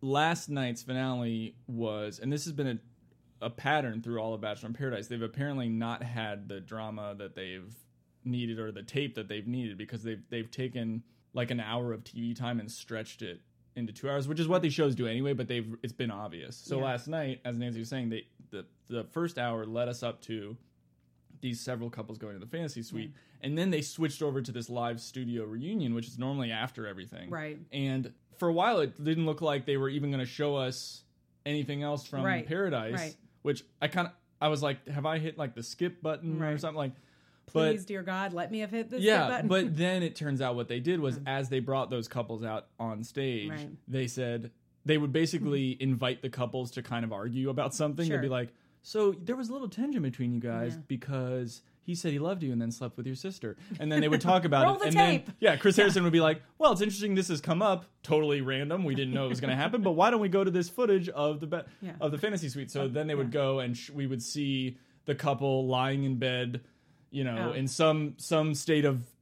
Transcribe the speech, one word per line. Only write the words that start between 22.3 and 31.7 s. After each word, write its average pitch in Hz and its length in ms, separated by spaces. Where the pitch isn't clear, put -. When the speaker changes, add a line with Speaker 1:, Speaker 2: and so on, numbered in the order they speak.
Speaker 1:
to 95 60
the 107 100
fantasy 151 320
suite, 113 320
Speaker 2:
Yeah. - 340
Speaker 1:
and 151 100
then 185 120
they 156 120
switched 151 400
over 139 200
to 123 100
this 120 180
live 120 300
studio 117 460
reunion, 127 480
which 117 140
is 135 100
normally 127 340
after 113 360
everything. 90 420
Speaker 2:
Right. 151 280
Speaker 1:
And 131 400
for 175 120
a 165 40
while, 190 260
it 147 220
didn't 160 240
look 156 160
like 143 240
they 143 120
were 135 120
even 143 220
gonna 135 140
show 143 320
us 127 460
anything 143 380